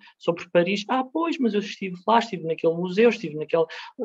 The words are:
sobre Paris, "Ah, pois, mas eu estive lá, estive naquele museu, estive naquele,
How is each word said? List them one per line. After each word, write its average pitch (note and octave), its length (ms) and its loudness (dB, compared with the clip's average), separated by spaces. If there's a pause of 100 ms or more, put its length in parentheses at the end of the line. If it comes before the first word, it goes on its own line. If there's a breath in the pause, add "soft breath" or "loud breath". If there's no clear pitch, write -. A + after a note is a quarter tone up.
(180 soft breath)
sobre - 320 -2
Paris, F#3 380 2
"Ah, B3+ 140 0
pois, D#4+ 360 -2
mas A3+ 160 2
eu G#3 60 2
estive F#3+ 360 -8 (100)
lá, A3 120 4
estive G3 280 -4
naquele E3 280 0
museu, F#3 340 2
estive E3 280 -2
naquele, D#3 280 0 (400 loud breath)